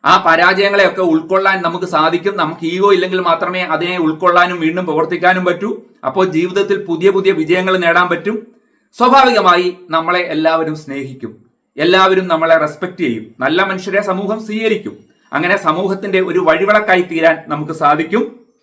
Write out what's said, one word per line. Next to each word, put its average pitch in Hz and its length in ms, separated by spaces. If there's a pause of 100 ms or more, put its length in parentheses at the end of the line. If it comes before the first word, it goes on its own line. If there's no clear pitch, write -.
ആ 185 220
പരാജയങ്ങളെയൊക്കെ 190 720
ഉൾക്കൊള്ളാൻ 185 600
നമുക്ക് 170 240
സാധിക്കും. 170 520
നമുക്ക് 165 280
ഈഗോ 190 280
ഇല്ലെങ്കിൽ 185 260
മാത്രമേ 175 440
അതിനെ 175 340
ഉൾക്കൊള്ളാനും 175 600
വീണ്ടും 165 260
പ്രവർത്തിക്കാനും 175 600
പറ്റൂ. 185 360 (240)
അപ്പോൾ 185 200
ജീവിതത്തിൽ 185 600
പുതിയ 170 260
പുതിയ 190 200
വിജയങ്ങൾ 180 460
നേടാൻ 175 320
പറ്റും. 208 380 (500)
സ്വാഭാവികമായി 214 800 (120)
നമ്മളെ 165 300
എല്ലാവരും 160 560
സ്നേഹിക്കും, 131 680 (320)
എല്ലാവരും 185 500
നമ്മളെ 165 300
റെസ്പെക്ട് 156 400
ചെയ്യും, 113 420
നല്ല 151 240
മനുഷ്യരെ 190 380
സമൂഹം 202 440
സ്വീകരിക്കും. 214 520 (360)
അങ്ങനെ 180 240
സമൂഹത്തിന്റെ 190 640
ഒരു 180 180
വഴിവിളക്കായി 185 640
തീരാൻ 160 460
നമുക്ക് 151 240
സാധിക്കും. 156 680 (240)